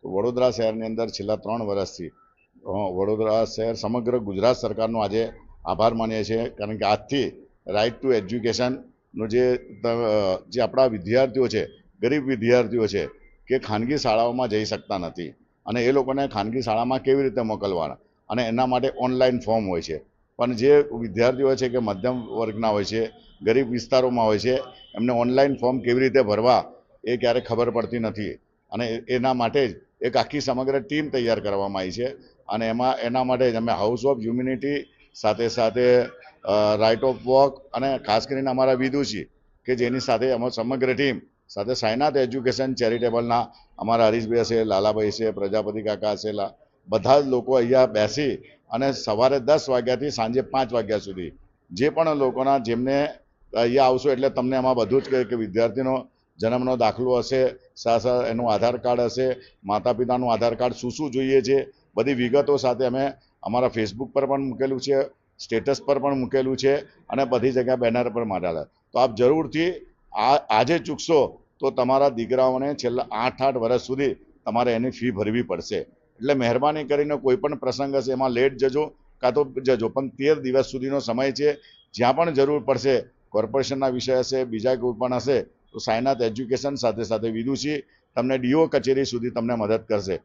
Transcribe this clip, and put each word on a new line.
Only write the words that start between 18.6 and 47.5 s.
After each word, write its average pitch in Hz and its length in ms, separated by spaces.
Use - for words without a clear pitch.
માટે 127 300
ઓનલાઈન 127 420
ફોર્મ 110 300
હોય 87 140
છે, 78 180
પણ 120 180
જે 143 300
વિદ્યાર્થીઓ 123 540
છે 123 140
કે 123 100
મધ્યમ 113 480
વર્ગના 110 420
હોય 104 160
છે, 110 280
ગરીબ 117 280
વિસ્તારોમાં 123 540
હોય 107 140
છે, 117 160
એમને 120 180
ઓનલાઈન 127 440
ફોર્મ 127 220
કેવી 120 220
રીતે 131 220
ભરવા 107 420
એ 120 120
ક્યારે 117 240
ખબર 117 300
પડતી 117 280
નથી, 104 360
અને 117 140
એ-, 113 280
એના 127 200
માટે 123 340
જ 90 60
એક 120 160
આખી 139 240
સમગ્ર 131 400
ટીમ 147 280
તૈયાર 117 320
કરવામાં 98 400
આવી 92 120
છે. 117 140
અને 110 200
એમાં, 127 280
એના 123 280
માટે 127 280
જ - 20
અમે 113 180
House 107 320
of 139 120
Humanity 127 540
સાથે 110 340
સાથે, 120 540
અ, 107 760
Right 110 280
of 131 120
Walk 135 220
અને 131 240
ખાસ 110 280
કરીને 135 240
અમારા 131 220
વિદુષી 127 520
કે 127 100
જેની 123 260
સાથે 123 320
અમારી 120 180
સમગ્ર 123 440
ટીમ 135 260
સાથે 104 260
સાંઈનાથ 127 420
એજ્યુકેશન 127 580
ચેરિટેબલના 117 800
અમારા 113 280
હરીશભાઈ 113 380
છે, 113 200
લાલાભાઈ 107 460
છે, 110 200
પ્રજાપતિ 104 520
કાકા 104 340
છે, 107 160
લા-, 98 180
બધા 117 320
જ 143 60
લોકો 127 280